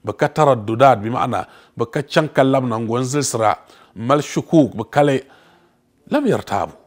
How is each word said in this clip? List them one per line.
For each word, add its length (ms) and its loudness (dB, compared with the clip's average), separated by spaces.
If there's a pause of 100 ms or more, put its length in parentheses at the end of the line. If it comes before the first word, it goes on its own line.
Bi 100 -6
ka 140 -2
taraddudaat, 720 2
bi 80 -6
ma'ana, 380 -4 (300)
bi 80 -2
ka 160 -6
chaŋ 320 0
ka 100 2
labi 240 2
na 100 -4
n 100 -4
gɔn 160 -2
zilsira. 520 0 (400)
N 120 -14
mali 160 2
shukuk, 520 0
bi 160 -8
kali. 300 2 (880)
لم 160 0
يرتابوا. 480 -4 (120)